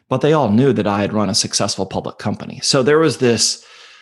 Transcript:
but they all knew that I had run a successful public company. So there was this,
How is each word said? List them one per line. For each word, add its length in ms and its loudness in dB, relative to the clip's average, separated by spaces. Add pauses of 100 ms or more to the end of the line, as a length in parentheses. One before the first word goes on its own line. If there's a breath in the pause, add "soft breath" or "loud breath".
but 140 -2
they 120 4
all 180 2
knew 220 4
that 120 0
I 160 0
had 100 -2
run 160 -2
a 60 -2
successful 540 -4
public 320 -8
company. 420 -8
So 220 2
there 160 4
was 180 2
this, 480 0 (360 loud breath)